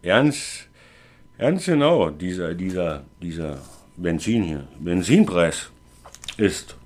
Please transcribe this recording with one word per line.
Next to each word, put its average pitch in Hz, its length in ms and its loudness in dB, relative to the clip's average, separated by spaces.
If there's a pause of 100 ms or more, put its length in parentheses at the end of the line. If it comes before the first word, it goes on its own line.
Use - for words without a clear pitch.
ganz, 127 640 2 (680)
ganz 165 280 0
genau, 147 440 4
dieser, 85 440 -6
dieser, 87 500 -4 (180)
dieser 80 400 -8 (360)
Benzin 90 460 0
hier, 76 240 -4 (120)
Benzinpreis 87 920 2 (680)
ist. - 380 -2 (100)